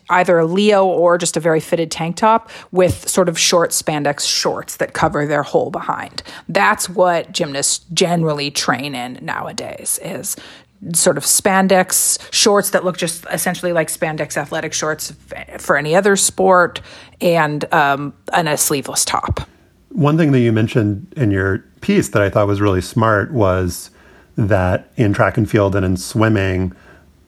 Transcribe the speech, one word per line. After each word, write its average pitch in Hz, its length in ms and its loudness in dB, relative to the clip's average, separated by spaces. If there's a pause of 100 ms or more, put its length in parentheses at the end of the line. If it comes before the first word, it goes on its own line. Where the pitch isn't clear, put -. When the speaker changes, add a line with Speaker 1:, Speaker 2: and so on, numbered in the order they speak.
Speaker 1:
either 180 280 4
a 165 80 4
Leo 196 400 4
or 175 320 4
just 175 200 -2
a - 20 -2
very 160 220 2
fitted 165 300 -2
tank 165 260 -6
top 226 340 2 (200)
with 180 360 2
sort 180 220 2
of 165 100 -4
short 170 320 2
spandex 147 560 -2
shorts - 500 -4
that - 160 -6
cover 151 320 0
their 147 180 0
whole - 280 -2
behind. - 500 -8 (280)
That's 196 400 0
what 180 420 2
gymnasts 143 600 -4
generally 160 580 0
train 143 440 -4
in 123 260 -10
nowadays, - 840 -8
is - 320 -8 (580)
sort 170 240 2
of 143 60 -8
spandex 190 960 2 (140)
shorts 202 380 4
that 180 120 0
look 175 140 -2
just - 340 -6
essentially 175 420 -4
like 160 140 0
spandex 156 500 -6
athletic 160 360 -6
shorts 156 400 -6 (180)
f-, - 300 -14
for 160 160 0
any 151 180 0
other 196 200 4
sport, 185 640 2 (400)
and, 151 520 0
um, 143 400 0 (200)
and 170 140 0
a 147 100 -2
sleeveless - 480 -2
top. - 360 -4 (480)
Speaker 2:
One 156 280 2
thing 160 160 4
that 131 60 6
you 117 120 4
mentioned 110 640 0
in 117 160 0
your 98 280 0 (220)
piece 202 280 2
that 110 120 2
I 101 80 2
thought 104 180 2
was 101 140 0
really 95 200 2
smart 110 500 0
was 92 580 0 (460)
that 98 640 0
in 104 160 2
track 98 240 0
and 107 120 0
field 98 260 2
and 98 100 0
in 92 100 0
swimming, 95 800 0 (540)